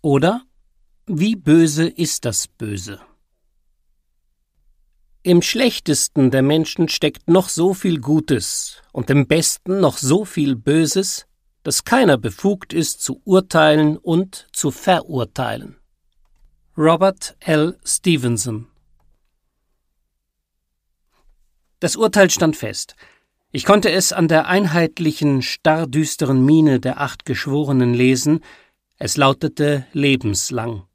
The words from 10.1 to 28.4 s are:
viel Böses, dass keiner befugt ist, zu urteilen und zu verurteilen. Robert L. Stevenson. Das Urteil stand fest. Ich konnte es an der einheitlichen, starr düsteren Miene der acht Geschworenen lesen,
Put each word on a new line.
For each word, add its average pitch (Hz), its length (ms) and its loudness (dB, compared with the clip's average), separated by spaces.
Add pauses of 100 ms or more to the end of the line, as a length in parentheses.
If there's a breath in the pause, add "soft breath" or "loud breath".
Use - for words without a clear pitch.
viel 143 300 -2
Böses, 156 720 -2 (380)
dass - 180 -4
keiner 226 340 4
befugt 185 560 -4
ist, 156 300 -4
zu - 220 -8
urteilen 156 720 2
und 175 560 -4
zu - 180 -4
verurteilen. 123 1080 -4 (960)
Robert 165 640 0
L. 160 420 0
Stevenson. 120 840 -2 (3000)
Das - 160 -2
Urteil 208 340 4
stand 160 260 0
fest. - 380 -10 (560 soft breath)
Ich - 140 -8
konnte 202 260 4
es 180 220 -2
an 175 160 0
der 160 180 2
einheitlichen, 160 920 0
starr 156 460 -2
düsteren 135 580 0
Miene 147 360 4
der - 200 -6
acht - 240 -8
Geschworenen 135 720 -2
lesen, 131 460 2 (580 soft breath)